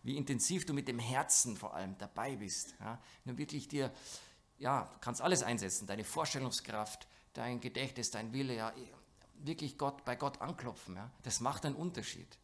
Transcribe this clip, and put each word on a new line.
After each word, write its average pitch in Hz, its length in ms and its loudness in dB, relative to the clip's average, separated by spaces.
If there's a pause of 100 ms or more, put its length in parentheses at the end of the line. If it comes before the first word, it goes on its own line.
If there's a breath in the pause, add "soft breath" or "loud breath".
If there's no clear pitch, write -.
Wie 135 120 0
intensiv 147 480 2
du 160 80 0
mit 139 160 2
dem 120 120 0
Herzen 127 560 6
vor - 180 -4
allem 95 240 -2
dabei 117 380 -2
bist, - 440 -4
ja. 110 200 -6 (240 loud breath)
Wenn 127 100 -4
du - 40 -4
wirklich 143 300 -4
dir, 139 240 2 (680 loud breath)
ja, 135 340 2
du - 80 -18
kannst 120 200 -2
alles 160 220 6
einsetzen, 98 440 2
deine 101 180 -2
Vorstellungskraft, 127 1000 0 (280 loud breath)
dein 120 260 -2
Gedächtnis, 127 500 -2
dein 110 220 -4
Wille, 131 240 2
ja, 113 160 0 (720)
wirklich 156 340 -2
Gott, 139 260 0
bei 123 120 0
Gott 143 240 0
anklopfen, 120 560 -4
ja. 110 140 -8 (120)
Das - 180 2
macht 139 260 2
einen 139 100 2
Unterschied. - 680 -4